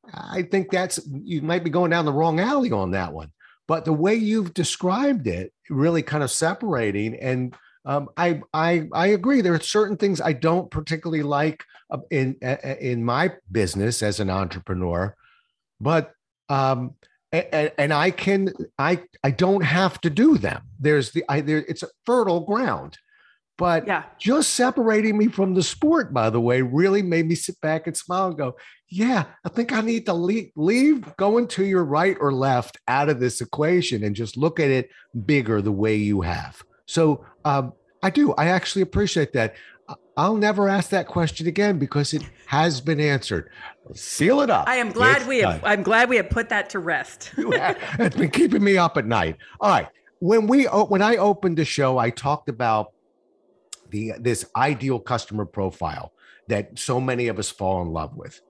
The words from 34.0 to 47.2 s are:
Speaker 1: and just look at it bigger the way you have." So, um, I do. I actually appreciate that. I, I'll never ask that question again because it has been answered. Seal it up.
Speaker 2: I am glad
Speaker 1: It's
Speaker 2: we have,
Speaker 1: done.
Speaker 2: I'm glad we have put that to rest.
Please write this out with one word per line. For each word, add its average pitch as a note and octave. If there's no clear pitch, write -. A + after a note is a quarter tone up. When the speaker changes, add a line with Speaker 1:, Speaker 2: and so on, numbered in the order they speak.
Speaker 1:
and G#2
just A2+
look E3
at C#3+
it B2+
bigger A2+
the G#2+
way G#2+
you G#2
have." D#2
So, D#3
um, C#3
I F#3+
do. C#4+
I D#3+
actually F#3
appreciate F3+
that. A2+
I, C#3
I'll F#3+
never G#3
ask G3
that F#3+
question E3
again F#3+
because C#3+
it D3+
has D3
been D3
answered. C3+
Seal A#3+
it C4+
up. F3
Speaker 2:
I B3+
am A#3
glad B3+
Speaker 1:
It's B3
Speaker 2:
we B3+
have, F2
Speaker 1:
done. -
Speaker 2:
I'm F3+
glad A3+
we B3
have G3+
put A#3
that G3+
to G#3
rest. D#3+